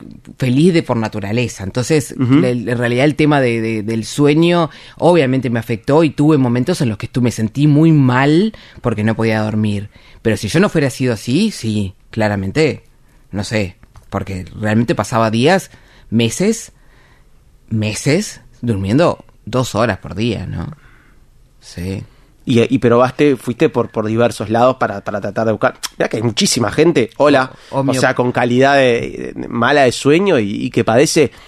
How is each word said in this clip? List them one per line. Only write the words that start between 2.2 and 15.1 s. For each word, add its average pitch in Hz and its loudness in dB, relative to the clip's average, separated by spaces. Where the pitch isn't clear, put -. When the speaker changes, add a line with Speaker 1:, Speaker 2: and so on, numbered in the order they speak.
Speaker 1:
el, 123 -2
en 120 -2
realidad 123 0
el 151 2
tema 147 2
de, 117 0
de, 110 -4
del 113 -4
sueño 160 2
obviamente 131 2
me 117 0
afectó 139 0
y 160 2
tuve 147 2
momentos 127 0
en 123 0
los 104 -4
que - -12
estu-, 127 -2
me 120 2
sentí 117 -2
muy 156 6
mal 147 2
porque 107 -2
no 110 0
podía 113 0
dormir. 107 -4
Pero 110 0
si 107 -6
yo 151 0
no 202 2
fuera 147 0
sido 123 -4
así, 156 -2
sí, 104 -4
claramente, 104 -2
no 98 -4
sé, 104 -4
porque 95 -8
realmente 110 0
pasaba 113 0